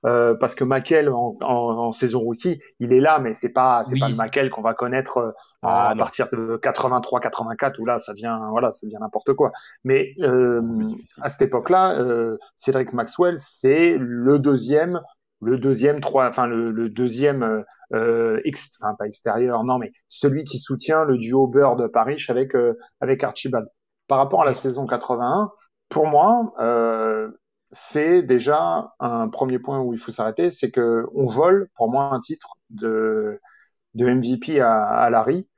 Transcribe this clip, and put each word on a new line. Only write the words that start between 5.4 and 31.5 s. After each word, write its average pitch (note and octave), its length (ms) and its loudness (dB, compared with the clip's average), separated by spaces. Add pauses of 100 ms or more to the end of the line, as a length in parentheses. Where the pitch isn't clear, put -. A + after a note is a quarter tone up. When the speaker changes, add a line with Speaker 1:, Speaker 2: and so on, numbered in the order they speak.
Speaker 3:
Ah, G2+ 260 2
Speaker 1:
à G#2+ 60 0
Speaker 3:
non. A2+ 40 -6
Speaker 1:
partir A#2 300 -2
de A2+ 280 -4
quatre-vingt-trois, B2 640 -2
quatre-vingt-quatre, A2+ 600 -4
où A2 60 -6
là, A#2+ 120 0
ça G#2 160 -10
devient, A2+ 240 -8 (140)
voilà, A#2 200 0
ça - 140 -14
devient G#2 160 -12
n'importe A2 320 -2
quoi. C3+ 160 2 (340)
Mais, C3+ 360 0
euh, B2 420 2
Speaker 3:
Beaucoup A#2 160 -4
plus A2 100 -2
difficile. - 360 -12
Speaker 1:
à C#3+ 60 -4
cette - 120 -4
époque-là, F3+ 580 2
euh, A#2 380 0 (180)
Cedric C3 380 -2
Maxwell, D#3+ 460 0
c'est D#3+ 580 2
le B2 400 2
deuxième, D3 640 2 (400)
le A#2+ 160 0
deuxième, C3+ 440 2
trois, C3+ 280 2
enfin, B2 160 0
le, A#2 240 -2
le A2+ 220 -4
deuxième, B2+ 500 0
euh, A2 220 -2 (300)
euh, A2+ 520 0
ex-, - 340 -8
enfin, G#2+ 200 -4
pas G#2 80 -6
extérieur, A#2 560 -2
non, B2+ 160 0
mais G#2+ 120 -10 (160)
celui C#3+ 360 -2
qui C#3 160 -8
soutient D#3 440 -2
le C3+ 140 2
duo B2 300 2
Bird-Parrish B2+ 840 2
avec, C3 240 0
euh, A#2+ 240 2 (240)
avec C3 220 0
Archibald. A#2+ 420 -4 (420)
Par C3+ 120 2
rapport D3+ 240 2
à - 20 4
la C3+ 60 2
Speaker 2:
Ouais. - 40 -2
Speaker 1:
saison C3+ 300 -4
quatre-vingt-un, B2+ 680 -2 (380)
pour D#3 160 2
moi, G3+ 540 4
euh, A2+ 720 0 (400)
c'est E3 500 2
déjà D3+ 800 0
un A#2 280 -2
premier B2+ 320 -4
point C3+ 220 -4
où B2 120 -2
il A2+ 60 -8
faut A#2 120 -14
s'arrêter, A2 380 -2
c'est A#2+ 220 -4
que A#2 320 2 (100)
on C#3 120 0
vole, F3 500 2